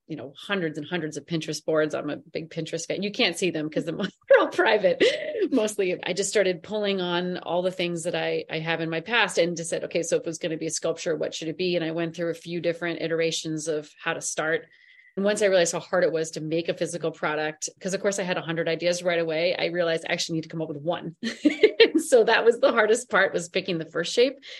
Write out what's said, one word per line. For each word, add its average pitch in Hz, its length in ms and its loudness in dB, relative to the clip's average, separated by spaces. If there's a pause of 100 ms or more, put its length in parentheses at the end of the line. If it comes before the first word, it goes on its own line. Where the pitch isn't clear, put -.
you 160 80 -8
know, 135 200 -12
hundreds 175 420 -2
and 147 80 -8
hundreds 156 300 -4
of 139 100 -10
Pinterest 160 380 -4
boards. 156 300 2
I'm 135 160 -4
a 147 60 -4
big - 340 -10
Pinterest 165 360 -8
fan. - 180 -4
You 208 80 -4
can't 208 260 0
see 185 140 0
them 151 180 -4
'cause 165 140 -2
the, 160 80 -6
<laughs> - 360 -6
they're 508 120 10
all 311 80 2
private. 196 540 4 (500)
Mostly, 214 500 0
I 180 100 -2
just 190 180 -2
started 185 340 2
pulling 202 360 -2
on 180 380 -2
all 175 240 -2
the 185 80 0
things 175 320 -4
that 170 140 -2
I, 160 340 -2
I 160 80 -4
have 165 220 -2
in 165 100 -2
my 165 100 -2
past 208 380 2
and 170 180 2
just 165 140 -8
said, 160 140 -2
"Okay, 170 180 -2
so 165 140 0
if 156 60 0
it - 40 -10
was 165 120 -6
gonna 160 200 -4
be 160 80 -6
a 160 40 -4
sculpture, 165 460 -2
what - 180 -4
should 160 140 -8
it 156 80 -4
be?" 180 200 0
And 165 80 0
I 160 80 -2
went 165 240 -4
through 170 140 -2
a 160 40 -2
few 170 260 -8
different 165 420 -2
iterations 160 640 -2
of 151 200 -2 (140)
how 165 120 -2
to 165 60 -8
start. 160 420 -2 (540)
And 196 80 0
once 208 160 2
I 214 60 4
realized 185 260 4
how 175 80 -4
hard 180 240 0
it 156 80 4
was 160 200 -2
to 165 100 -8
make 165 260 -2
a 180 60 0
physical 165 380 -4
product, 151 560 -4 (120)
'cause 185 140 -4
of 196 80 -4
course 202 160 0
I 196 60 -2
had 180 120 -2
a 160 60 -4
hundred 165 260 -2
ideas 175 340 0
right 175 180 2
away, 165 360 0
I - 100 -2
realized 170 420 0
I - 40 -2
actually 170 260 -2
need 160 40 -2
to 160 80 -12
come 165 120 -6
up 156 60 -6
with 147 140 -10
one. 165 400 -6
<laughs> 226 40 -4 (720)
So 240 260 6
that 220 200 4
was 233 160 4
the 285 120 4
hardest 226 380 2
part, 190 220 4
was 170 160 -4
picking 190 300 -2
the 160 80 -6
first 170 260 -4
shape. 262 240 4 (240)